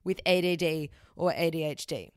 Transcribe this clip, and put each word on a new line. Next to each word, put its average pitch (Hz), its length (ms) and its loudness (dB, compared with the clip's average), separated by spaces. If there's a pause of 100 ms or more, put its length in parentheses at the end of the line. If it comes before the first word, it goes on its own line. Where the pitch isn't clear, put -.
with 185 220 -2
A 180 160 4
D 175 140 2
D 160 340 -2 (260)
or 180 180 2
A 165 160 2
D 160 140 -4
H 151 220 -6
D. 113 300 -8